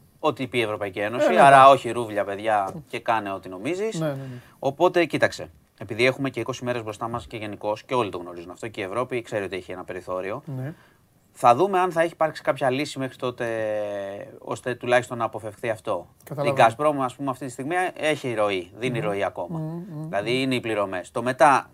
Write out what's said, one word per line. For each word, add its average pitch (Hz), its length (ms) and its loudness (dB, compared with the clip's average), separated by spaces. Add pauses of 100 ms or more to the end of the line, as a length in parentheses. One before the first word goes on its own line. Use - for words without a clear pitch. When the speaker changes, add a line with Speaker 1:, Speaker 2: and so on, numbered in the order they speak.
(200)
Speaker 1:
ό,τι 135 280 -2
πει 123 100 -4
η 120 40 2
Ευρωπαϊκή 104 380 -4
Ένωση, 110 300 0
Speaker 2:
Ε, 233 40 2
ναι, 185 80 6
Speaker 1:
άρα 139 220 12
Speaker 2:
ναι. 139 60 12
Speaker 1:
όχι 135 220 6
ρούβλια, 107 320 -2
παιδιά, 101 500 0 (140)
και 117 120 -8
κάνε 110 320 -2
ό,τι 92 180 -8
νομίζεις. 170 500 -6
Speaker 2:
Ναι, 160 80 -2
ναι, 143 60 -2
ναι. 131 280 -10 (180)
Speaker 1:
Οπότε, 170 460 2
κοίταξε, 113 440 -2 (280)
επειδή 110 280 0
έχουμε 131 240 0
και 123 100 -6
είκοσι 117 240 -6
μέρες 120 200 -4
μπροστά 107 240 -8
μας 117 200 -8
και 120 100 -12
γενικώς, 104 460 -6
και - 100 -6
όλοι 117 180 0
το 92 60 -8
γνωρίζουν 87 340 -12
αυτό, 101 160 -12
και 107 140 -8
η - 20 -4
Ευρώπη 117 380 -4
ξέρει 107 220 -4
ότι 95 120 -6
έχει 92 160 -10
ένα 90 120 -10
περιθώριο. 92 640 -8
Speaker 2:
Ναι. 135 280 -8 (680)
Speaker 1:
Θα 120 140 8
δούμε 185 240 2
αν 180 120 2
θα 165 100 0
έχει 170 120 2
υπάρξει 156 280 -2
κάποια 139 280 0
λύση 135 300 -2
μέχρι 131 160 -6
τότε, 123 300 -6 (920)
ώστε 120 360 -8
τουλάχιστον 120 420 0
να 117 80 -2
αποφευχθεί 110 440 -8
αυτό. 101 380 -4 (160)
Speaker 2:
Καταλαβαίνω. 139 440 4
Speaker 1:
Η 113 100 6
Gazprom, 147 260 2
ας 123 120 -4
πούμε, 143 140 -4
αυτή 131 160 -6
τη 123 60 -8
στιγμή 143 240 -6 (180)
έχει 143 400 -2
ροή, 98 460 0
δίνει 120 200 -2
Speaker 2:
Μμμ. 107 60 -4
Speaker 1:
ροή 101 180 -2
ακόμα. 95 360 -4
Speaker 2:
Μμμ, 160 300 -8
μμμ. 156 180 -10
Speaker 1:
Δηλαδή 131 340 -2
είναι 131 140 0
οι 120 40 -2
πληρωμές. 101 520 -4
Το 120 120 -4
μετά, 131 500 4